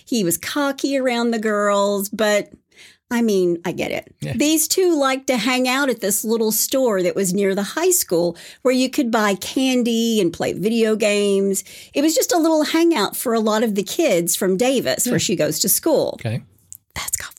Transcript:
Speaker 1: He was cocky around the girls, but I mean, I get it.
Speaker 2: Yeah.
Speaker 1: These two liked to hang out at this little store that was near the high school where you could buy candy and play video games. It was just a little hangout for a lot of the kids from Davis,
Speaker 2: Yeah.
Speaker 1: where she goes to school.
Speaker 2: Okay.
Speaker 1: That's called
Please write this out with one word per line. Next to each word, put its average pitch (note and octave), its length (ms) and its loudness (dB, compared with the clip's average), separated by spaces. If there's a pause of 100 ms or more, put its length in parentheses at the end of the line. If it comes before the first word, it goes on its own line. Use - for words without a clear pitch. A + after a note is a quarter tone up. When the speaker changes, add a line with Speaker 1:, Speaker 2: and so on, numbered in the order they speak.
Speaker 1:
He A#3 180 -2
was E3+ 140 0
cocky C#4 640 -4
around A#3+ 320 0
the A#3 80 -2
girls, G3+ 720 0
but G#3 420 0 (580)
I A#3 120 0
mean, F#3 420 2
I F3 80 -4
get - 180 -4
it. - 300 -8
Speaker 2:
Yeah. D3 160 -6
Speaker 1:
These D#4 320 2
two F4+ 280 2
liked C4+ 320 0
to B3+ 100 2
hang B3+ 280 0
out C4+ 220 0
at A#3+ 140 -2
this G3 220 -2
little A3 280 0
store A3+ 500 2
that F3+ 140 0
was F#3 180 0
near G3 200 2
the G3+ 80 -2
high D#4+ 280 0
school F3 460 0 (260)
where B3+ 120 4
you B3+ 160 2
could B3+ 200 -2
buy G#3+ 240 2
candy A#3 840 0
and E3+ 100 2
play C3+ 220 -4
video A3 420 0
games. G3+ 680 0 (300)
It C4+ 80 0
was D#4+ 120 2
just A4+ 180 0
a F4+ 60 2
little D#4+ 260 2
hangout E4 520 2
for B3 160 -2
a A3+ 80 2
lot A3 240 0
of A3 100 0
the G3+ 80 -2
kids F#3 540 0
from F#3+ 220 0
Davis, - 480 0
Speaker 2:
Yeah. B3 80 -2
Speaker 1:
where D#3 40 2
she F3 180 -2
goes D3+ 240 -2
to F#3 100 0
school. B3 400 2 (100)
Speaker 2:
Okay. A2+ 220 -4 (520)
Speaker 1:
That's - 220 -8
called - 220 -8